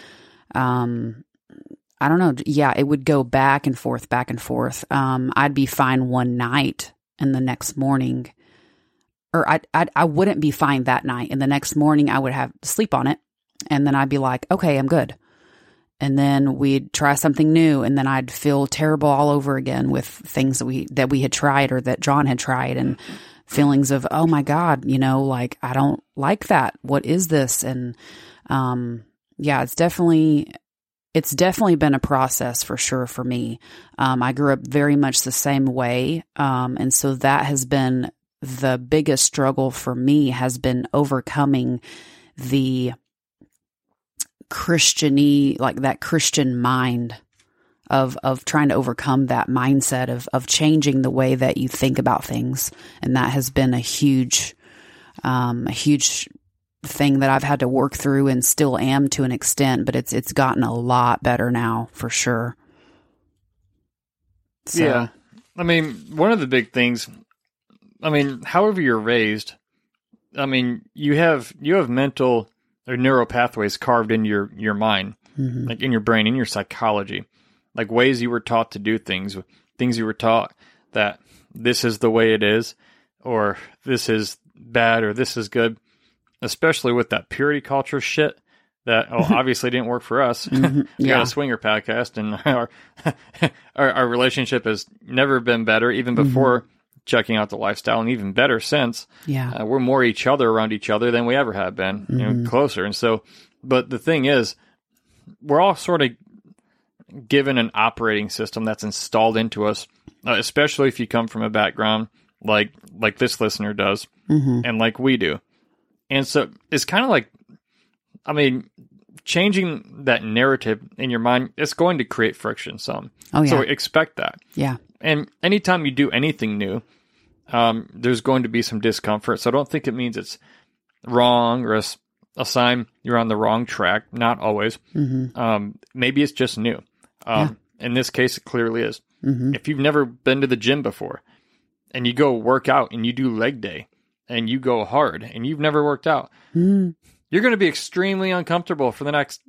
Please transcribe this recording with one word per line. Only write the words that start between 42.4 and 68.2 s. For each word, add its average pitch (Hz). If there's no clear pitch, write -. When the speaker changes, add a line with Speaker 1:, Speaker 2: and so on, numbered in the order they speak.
Speaker 1:
Christian-y, 143
like, 127
that 135
Christian 135
mind 123
of, 131
of 131
trying 147
to -
overcome 131
that 120
mindset 127
of, 120
of 131
changing 147
the 131
way 131
that 131
you 127
think 135
about 131
things. 123
And 127
that 127
has 131
been 131
a 120
huge, 131
um, 123
a -
huge -
thing 139
that 135
I've 135
had 143
to 131
work 131
through 139
and 127
still 135
am 135
to 139
an 127
extent, 131
but 127
it's, -
it's 113
gotten 131
a 117
lot 120
better 120
now 117
for -
sure. 120
So. 165
Speaker 2:
Yeah. 123
I 180
mean, 165
one 175
of 226
the 143
big 123
things, 120
I 156
mean, 139